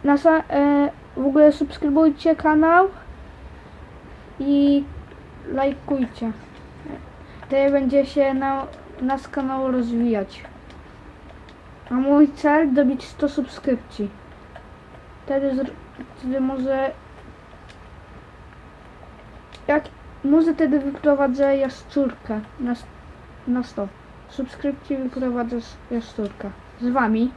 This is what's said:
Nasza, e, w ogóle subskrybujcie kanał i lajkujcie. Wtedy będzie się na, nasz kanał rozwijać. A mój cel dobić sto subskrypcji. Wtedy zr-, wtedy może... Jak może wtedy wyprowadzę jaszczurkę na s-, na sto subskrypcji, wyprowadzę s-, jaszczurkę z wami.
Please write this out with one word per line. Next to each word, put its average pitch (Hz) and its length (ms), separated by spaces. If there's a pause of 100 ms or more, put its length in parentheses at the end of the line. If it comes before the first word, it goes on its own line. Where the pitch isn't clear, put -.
Nasza, 285 460
e, 285 400 (280)
w 262 80
ogóle 294 260
subskrybujcie 294 840
kanał 320 540 (1500)
i 285 440 (680)
lajkujcie. 269 800 (1080)
Wtedy 277 300
będzie 277 340
się 277 280
na, 269 340 (340)
nasz 269 260
kanał 262 440
rozwijać. 233 720 (1500)
A - 20
mój 285 380
cel 294 420
dobić 269 300
sto - 260
subskrypcji. 254 800 (1160)
Wtedy 277 300
zr-, 262 180 (440)
wtedy 262 220
może... 269 520 (2750)
Jak 294 160 (400)
może 320 300
wtedy 294 260
wyprowadzę 277 800
jaszczurkę 254 840 (180)
na 240 120
s-, 240 140 (600)
na 247 160
sto 202 240 (420)
subskrypcji, 277 680
wyprowadzę 247 600
s-, - 200 (140)
jaszczurkę 220 600 (300)
z 240 60
wami. 240 500